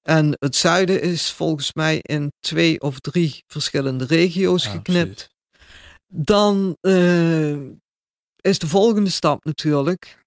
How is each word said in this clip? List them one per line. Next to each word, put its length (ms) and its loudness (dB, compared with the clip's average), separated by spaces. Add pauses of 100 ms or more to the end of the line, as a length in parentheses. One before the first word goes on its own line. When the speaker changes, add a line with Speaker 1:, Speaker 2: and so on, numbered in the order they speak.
Speaker 1:
En 380 2
het 160 -4
zuiden 460 2
is 300 -4
volgens 420 -4
mij 280 -2
in 380 -4
twee 420 0
of 180 -6
drie 480 -4
verschillende 580 -4
regio's 580 0
Speaker 2:
Ja, 80 -6
Speaker 1:
geknipt. 580 -4 (220)
Speaker 2:
precies. 220 -20 (340)
Speaker 1:
Dan, 760 2
eh, 800 2 (800)
is 180 2
de 80 -4
volgende 420 2
stap 360 -2
natuurlijk 800 -2